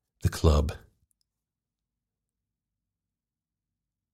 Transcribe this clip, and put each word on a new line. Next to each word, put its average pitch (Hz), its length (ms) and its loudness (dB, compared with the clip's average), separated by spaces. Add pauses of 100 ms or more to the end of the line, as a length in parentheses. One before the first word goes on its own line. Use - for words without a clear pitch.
(240)
the - 40 2
club. 73 460 0 (3500)